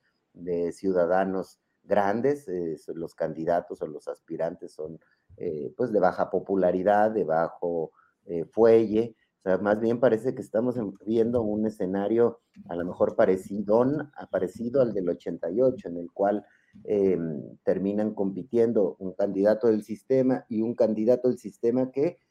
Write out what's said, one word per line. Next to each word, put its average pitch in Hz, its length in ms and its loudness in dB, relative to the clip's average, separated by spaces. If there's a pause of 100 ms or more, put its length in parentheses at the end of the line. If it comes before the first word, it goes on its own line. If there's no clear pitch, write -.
(320)
de 87 400 -4
ciudadanos 92 880 0 (240)
grandes. 113 640 0
Eh, 87 300 -6 (180)
los 82 200 -10
candidatos 82 680 -4
o 82 60 -8
los 76 200 -14
aspirantes 82 640 -8
son, 80 260 -12 (380)
eh, 76 400 -6
pues, 120 160 -2
de 101 80 4
baja 92 300 2
popularidad, 95 840 2
de 101 140 0
bajo, 82 640 -2 (340)
eh, 85 200 -6
fuelle. 113 720 4 (220)
O - 40 -20
sea, 95 140 0
más 104 240 0
bien 117 180 0
parece 117 340 0
que - 80 -8
estamos 117 360 -2
en-, 98 160 -6 (120)
viendo 117 360 0
un 107 260 -2
escenario 107 720 0 (300)
a 87 60 -6
lo 85 100 -4
mejor 104 320 -2
parecidón-, 107 920 2 (220)
parecido 117 500 -2
al 113 120 0
del 90 160 -2
ochenta 85 420 -6
y 107 80 -2
ocho, 123 300 0
en 85 80 -8
el 87 160 -10
cual, 101 320 0 (400)
eh, 98 340 2 (440)
terminan 101 500 0
compitiendo 104 840 0
un 92 160 -10
candidato 101 520 2
del 107 160 2
sistema 127 640 0
y 110 140 -2
un 113 140 -2
candidato 110 520 2
del 123 100 0
sistema 123 540 -2
que 135 280 -2 (100)